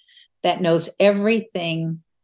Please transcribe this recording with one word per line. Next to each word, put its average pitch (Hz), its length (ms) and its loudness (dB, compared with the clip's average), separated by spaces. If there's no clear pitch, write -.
that 175 180 0
knows 170 300 0
everything 190 1000 0